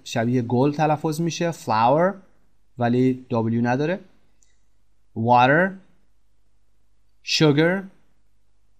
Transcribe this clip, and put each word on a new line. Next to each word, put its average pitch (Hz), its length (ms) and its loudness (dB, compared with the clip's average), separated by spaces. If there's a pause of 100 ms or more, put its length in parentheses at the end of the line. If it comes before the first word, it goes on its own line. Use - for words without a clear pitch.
شبیه 123 380 -2
گل 123 300 0
تلفظ 151 500 -2
می‌شه، 170 300 -4
flour، 139 640 0 (640)
ولی 127 540 0
W 113 320 -2
نداره، 143 360 -2 (1160)
water، 127 560 4 (1500)
sugar، 160 600 0 (960)